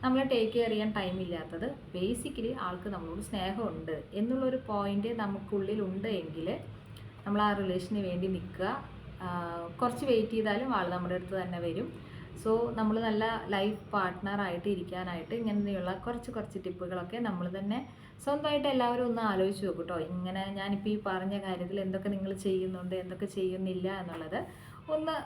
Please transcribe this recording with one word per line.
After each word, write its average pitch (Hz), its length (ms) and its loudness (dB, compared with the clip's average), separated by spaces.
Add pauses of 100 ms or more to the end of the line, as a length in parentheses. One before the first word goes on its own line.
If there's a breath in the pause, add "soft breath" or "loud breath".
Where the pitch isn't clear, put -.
നമ്മളെ 262 200 6
ടേക്ക് 233 300 4
കെയർ 233 160 6
ചെയ്യാൻ 214 280 2
ടൈം 185 240 0
ഇല്ലാത്തത്. 175 540 -4 (200)
Basically 226 640 0
ആൾക്ക് 180 300 -4
നമ്മളോട് 175 320 -4
സ്നേഹമുണ്ട് 180 800 -2 (100)
എന്നുള്ളൊരു 254 540 2
പോയിന്റ് 202 520 0
നമുക്കുള്ളിലുണ്ട് 196 880 0
എങ്കിൽ 165 520 -2 (680 loud breath)
നമ്മൾ 208 160 4
ആ 208 120 6
റിലേഷന് 190 460 0
വേണ്ടി 180 280 0
നിൽക്കുക. 190 560 -2 (380)
ആ, 180 60 -6 (540)
കുറച്ച് 247 240 2
വെയിറ്റ് 220 260 6
ചെയ്താലും 220 440 2
ആൾ 180 140 2
നമ്മുടെ 180 260 0
അടുത്ത് 180 260 -2
തന്നെ 175 180 -2
വരും. 170 340 -2 (500 loud breath)
So 233 280 4
നമ്മൾ 220 280 4
നല്ല 220 480 2
ലൈഫ് 208 440 0
പാർട്ട്ണർ 196 500 2
ആയിട്ട് 175 280 0
ഇരിക്കാനായിട്ട് 180 680 -2
ഇങ്ങനെയുള്ള 202 580 2
കുറച്ച് 240 380 -4
കുറച്ച് 214 340 -4
ടിപ്പുകളൊക്കെ 180 520 -4
നമ്മൾ 185 300 0 (100)
തന്നെ 214 320 -2 (340 loud breath)
സ്വന്തമായിട്ട് 294 440 2
എല്ലാവരും 247 380 4
ഒന്ന് 233 160 2
ആലോചിച്ച് 196 440 2
നോക്കൂ 175 180 0
ട്ടോ. 170 160 -2
ഇങ്ങനെ 180 500 -2
ഞാനിപ്പോൾ 202 400 0
ഈ 214 160 2
പറഞ്ഞ 190 320 0
കാര്യത്തിൽ 190 420 -2
എന്തൊക്കെ 190 300 0
നിങ്ങൾ 196 240 0
ചെയ്യുന്നുണ്ട്, 185 640 0
എന്തൊക്കെ 185 300 -4
ചെയ്യുന്നില്ല 185 760 0
എന്നുള്ളത് 170 440 -4 (460 loud breath)
ഒന്ന് 311 240 2 (100)